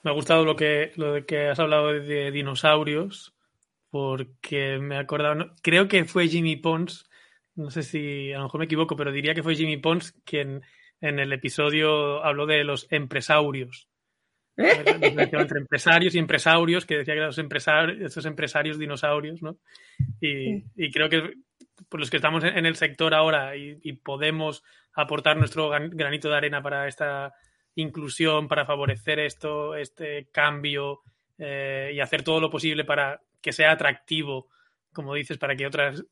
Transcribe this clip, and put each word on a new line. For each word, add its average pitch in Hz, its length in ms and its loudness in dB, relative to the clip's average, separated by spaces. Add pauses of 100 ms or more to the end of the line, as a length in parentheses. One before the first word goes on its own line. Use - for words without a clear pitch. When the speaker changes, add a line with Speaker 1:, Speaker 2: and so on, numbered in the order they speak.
Speaker 1:
Me 151 80 0
ha - 20 2
gustado 160 320 4
lo 151 100 2
que, 151 400 2
lo 147 180 -2
de 147 120 -4
que 147 220 0
has 135 120 0
hablado 151 340 4
de 143 380 -2
dinosaurios, 147 1000 0 (560)
porque 135 920 -4
me 139 160 -6
he 139 40 -4
acordado, 147 360 0
no, 170 260 -8
creo 180 260 6
que 185 180 4
fue 175 220 2
Jimmy 160 280 2
Pons, 165 540 -2 (460)
no 151 140 -8
sé 147 140 -6
si, 143 500 -6
a 139 60 -6
lo 139 60 -4
mejor 147 140 -6
me 165 60 0
equivoco, 160 300 0
pero 139 160 -2
diría 143 220 -2
que 160 100 -4
fue 160 120 2
Jimmy 156 220 -2
Pons 165 360 0 (120)
quien 139 360 -4 (400)
en 147 180 -2
el 139 140 -2
episodio 147 920 2
habló 147 220 0
de 151 180 4
los 143 280 -4
empresaurios. 143 960 0 (300)
Speaker 2:
<laughs> - 400 -20
Speaker 1:
La - 260 6
diferencia 381 560 2
entre - 200 0
empresarios 170 560 4
y 170 40 4
empresaurios, 165 680 4
que 151 120 -2
decía 147 160 -2
que 151 60 0
eran 156 100 0
los 135 100 -8
empresar-, 151 640 0
esos 156 240 -8
empresarios 151 520 -2
dinosaurios, 151 640 -4
¿no? 160 160 -10 (600)
Y, 156 80 -2 (320)
Speaker 2:
Sí. - 40 -12 (120)
Speaker 1:
y 156 160 -4
creo 156 180 0
que 160 240 0 (560)
por 160 100 -8
los 156 100 -6
que 160 80 0
estamos 156 260 2
en, 180 140 0
en 165 80 0
el 160 100 2
sector 160 380 0
ahora 151 420 2
y, 147 260 -14
y 147 120 -10
podemos 151 680 -4 (300)
aportar 147 440 2
nuestro 156 320 0
gran-, 147 220 -2
granito 151 380 -4
de 147 80 2
arena 147 240 -2
para 139 260 -4
esta 139 460 -6 (420)
inclusión, 151 720 -2
para 147 160 0
favorecer 143 540 -2
esto, 151 560 -6
este 147 560 -10
cambio, 143 680 -2 (380)
eh, 139 560 -8
y 143 80 -6
hacer 143 200 -2
todo 160 200 0
lo 156 100 0
posible 151 320 -2
para 143 380 0 (200)
que 139 120 -4
sea 156 180 6
atractivo, 143 800 -2 (440)
como 139 220 -8
dices, 143 220 -6
para 139 180 -2
que 139 100 -6
otras 143 460 -4